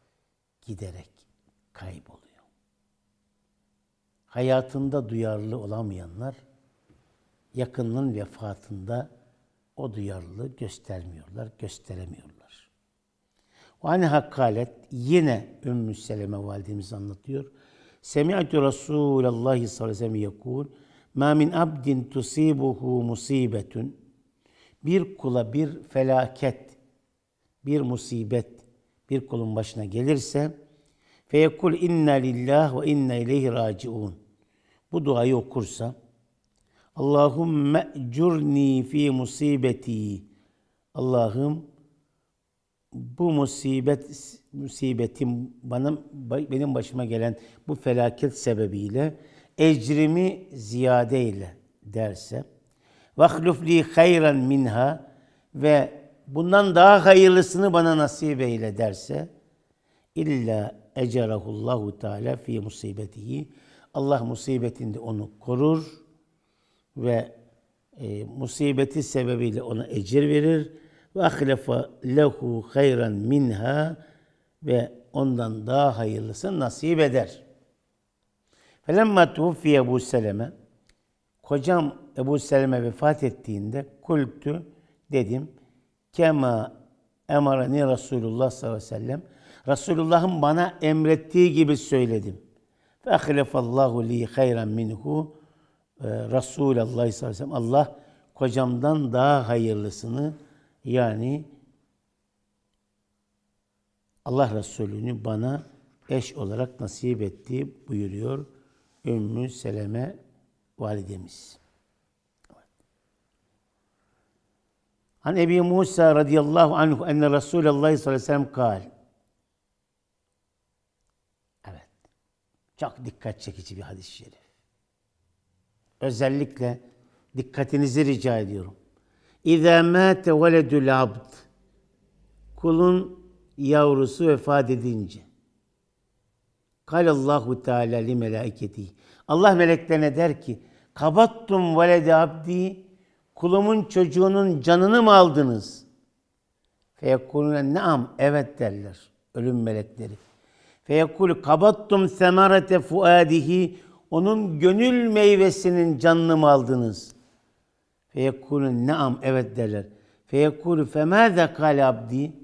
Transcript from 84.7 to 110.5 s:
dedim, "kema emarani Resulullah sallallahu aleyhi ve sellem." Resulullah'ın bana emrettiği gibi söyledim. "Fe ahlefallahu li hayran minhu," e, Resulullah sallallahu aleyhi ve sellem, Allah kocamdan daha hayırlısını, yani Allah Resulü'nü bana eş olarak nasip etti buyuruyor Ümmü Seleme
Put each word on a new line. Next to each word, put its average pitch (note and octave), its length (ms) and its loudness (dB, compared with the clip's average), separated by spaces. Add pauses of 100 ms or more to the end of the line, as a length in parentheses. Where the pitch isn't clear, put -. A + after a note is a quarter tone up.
dedim, C3 380 -2 (600)
"kema C3+ 600 0 (560)
emarani C#3 580 0
Resulullah B2 640 -2
sallallahu A#2 260 -8
aleyhi - 160 -14
ve A2 140 -10
sellem." C#3+ 160 -8 (460)
Resulullah'ın E3 720 0
bana E3 400 0
emrettiği D#3 720 2
gibi D3+ 240 2
söyledim. A2+ 640 -2 (600)
"Fe B3+ 100 -6
ahlefallahu C3 920 0
li A#2 220 -4
hayran A#2 420 0
minhu," A#2 680 -6 (640)
e, - 80 -10
Resulullah A#2 800 -2
sallallahu A#2+ 140 -6
aleyhi A#2+ 260 -2
ve A2+ 80 -8
sellem, C#3 180 -12
Allah C3 480 0 (340)
kocamdan C3 800 -2
daha B2+ 360 2
hayırlısını, A#2 840 -4 (500)
yani B2 600 -2 (2750)
Allah B2+ 300 0
Resulü'nü G#2+ 720 -10
bana A#2+ 420 -6 (420)
eş C3 260 -6
olarak A#2+ 460 -8
nasip A#2 420 -6
etti C3 520 -10 (140)
buyuruyor A2+ 580 -8 (580)
Ümmü A#2+ 460 -6
Seleme A2+ 640 -10 (640)